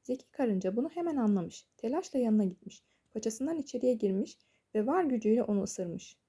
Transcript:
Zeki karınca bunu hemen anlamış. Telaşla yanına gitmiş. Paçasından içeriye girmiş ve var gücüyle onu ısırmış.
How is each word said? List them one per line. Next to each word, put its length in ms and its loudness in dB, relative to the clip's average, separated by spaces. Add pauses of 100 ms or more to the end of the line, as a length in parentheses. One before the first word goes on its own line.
Zeki 300 -8
karınca 440 0
bunu 140 0
hemen 260 -2
anlamış. 520 0 (100)
Telaşla 420 -2
yanına 260 4
gitmiş. 380 -8 (280)
Paçasından 460 -4
içeriye 360 0
girmiş 440 0 (380)
ve 120 2
var 160 2
gücüyle 400 2
onu 200 0
ısırmış. 540 -8 (120)